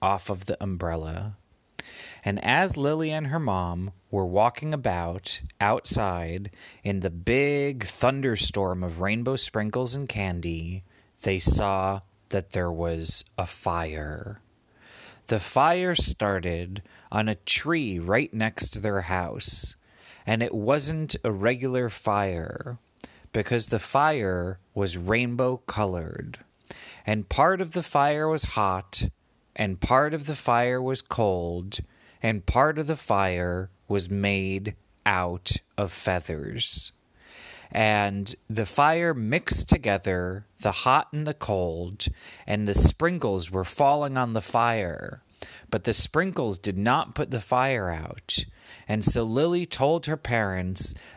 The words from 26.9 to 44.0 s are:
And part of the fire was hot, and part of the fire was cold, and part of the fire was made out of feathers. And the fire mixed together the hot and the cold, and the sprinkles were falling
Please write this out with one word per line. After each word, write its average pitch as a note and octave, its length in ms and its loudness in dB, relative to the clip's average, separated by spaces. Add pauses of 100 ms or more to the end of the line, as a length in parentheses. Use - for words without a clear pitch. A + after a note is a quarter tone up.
And G#2+ 220 0
part F3+ 320 4
of E3+ 140 -6
the F3 100 -2
fire D3 460 2
was D#3 140 0
hot, F#2+ 680 0 (460)
and F#2+ 260 -2
part C#3+ 320 4
of D3 120 -6
the D3 100 -4
fire B2 460 2
was B2+ 200 -2
cold, F2+ 800 -2 (440)
and G#2+ 220 -2
part D3 320 4
of D3+ 100 -4
the D#3 80 -2
fire F#2 760 0 (200)
was F#2+ 200 0
made G2 680 0 (300)
out F2+ 520 0 (200)
of G2 140 0
feathers. - 1040 -4 (760)
And G2+ 640 2 (160)
the A2 160 0
fire E3 480 4
mixed B2 540 0
together F#2+ 760 2 (160)
the G#2 100 4
hot C3+ 400 2
and D3+ 160 -4
the D3+ 60 -2
cold, F2+ 720 -2 (420)
and G#2 220 0
the G2+ 40 2
sprinkles A2 800 4
were F#2+ 140 0
falling C#3+ 520 4